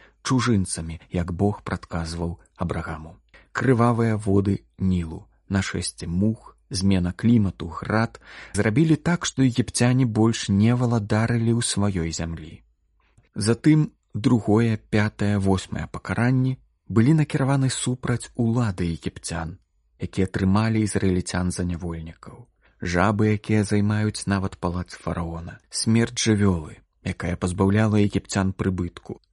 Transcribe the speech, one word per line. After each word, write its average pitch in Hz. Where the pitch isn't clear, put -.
чужынцамі, 98
як 87
Бог 98
прадказваў 85
Абрагаму. 82
Крывавыя 117
воды 98
Нілу, 87
нашэсце -
мух, 95
змена 92
клімату, 107
град 107
зрабілі 120
так, -
што -
егіпцяне 127
больш 110
не 104
валадарылі 117
ў 120
сваёй 95
зямлі. 82
Затым 131
другое, 110
пятае, 104
восьмае 95
пакаранні 127
былі 113
накіраваны 135
супраць -
улады 113
егіпцян, 82
якія 92
трымалі 107
ізраільцян 92
за 90
нявольнікаў. 82
Жабы, 101
якія 107
займаюць 104
нават 95
палац 90
фараона, 85
смерць 117
жывёлы, 98
якая 87
пазбаўляла 101
егіпцян 98
прыбытку, -